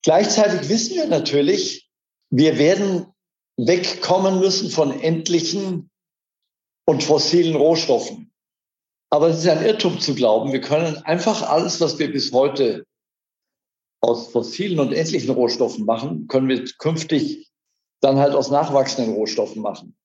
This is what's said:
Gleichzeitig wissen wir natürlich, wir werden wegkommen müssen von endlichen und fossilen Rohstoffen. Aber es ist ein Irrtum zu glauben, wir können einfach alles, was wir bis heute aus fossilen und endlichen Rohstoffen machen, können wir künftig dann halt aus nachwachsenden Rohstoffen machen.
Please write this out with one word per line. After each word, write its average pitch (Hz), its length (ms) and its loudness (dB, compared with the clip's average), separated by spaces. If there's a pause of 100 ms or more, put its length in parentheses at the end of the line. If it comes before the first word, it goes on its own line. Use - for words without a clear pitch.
Gleichzeitig 180 680 2
wissen 226 260 -2
wir 311 100 -2
natürlich, 156 840 -2 (400)
wir 143 260 4
werden 180 500 2 (520)
wegkommen 185 800 0
müssen 185 300 0
von 143 320 0
endlichen 165 880 -2 (960)
und 147 160 2
fossilen 160 540 2
Rohstoffen. 147 760 0 (760)
Aber 151 180 4
es 160 120 0
ist 170 80 2
ein 156 180 2
Irrtum 220 340 0
zu 139 140 -2
glauben, 120 380 2
wir 131 100 -2
können 160 420 -2
einfach 180 380 -2
alles, 170 400 -2
was 151 160 -2
wir 143 120 -2
bis 135 220 -4
heute 131 540 0 (1120)
aus 117 280 0
fossilen 165 520 -2
und 131 140 0
endlichen 160 360 -2
Rohstoffen 117 540 0
machen, 113 420 -4
können 131 220 0
wir 127 160 -2 (140)
künftig - 720 -4 (500)
dann 135 180 4
halt 143 160 4
aus 135 160 0
nachwachsenden 135 640 0
Rohstoffen 107 460 -4
machen. - 340 -10 (100)